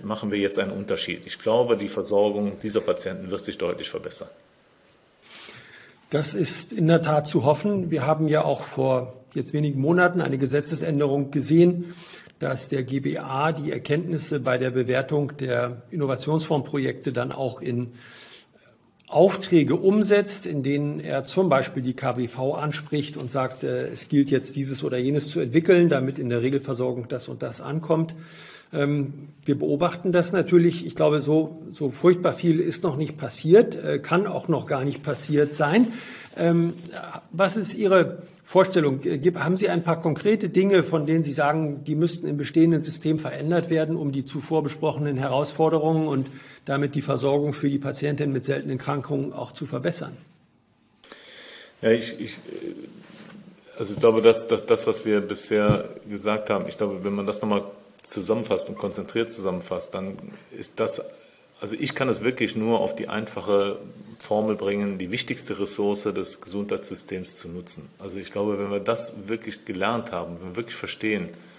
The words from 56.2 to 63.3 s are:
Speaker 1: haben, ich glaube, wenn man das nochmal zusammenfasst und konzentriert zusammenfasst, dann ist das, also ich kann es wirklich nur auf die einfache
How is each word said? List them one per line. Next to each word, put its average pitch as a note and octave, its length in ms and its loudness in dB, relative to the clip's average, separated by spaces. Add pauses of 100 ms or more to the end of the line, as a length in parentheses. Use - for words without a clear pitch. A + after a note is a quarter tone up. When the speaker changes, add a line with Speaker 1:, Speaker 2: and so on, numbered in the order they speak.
Speaker 1:
haben, F#2+ 180 -2
ich - 80 -10
glaube, G2 260 -4
wenn G2+ 120 -2
man G2+ 120 -2
das G#2 160 -4
nochmal G#2 220 0 (400)
zusammenfasst G#2 640 -2
und G#2 100 -10
konzentriert G#2 520 -4
zusammenfasst, F2+ 640 -6
dann F#2+ 220 -8 (400)
ist - 240 -10
das, G#2 220 -2 (580)
also A2 180 -8
ich - 160 -4
kann C3 140 0
es G#2 140 0
wirklich A2+ 340 0
nur A2 240 2
auf - 160 -2
die G#2+ 120 -6
einfache G2+ 680 0 (400)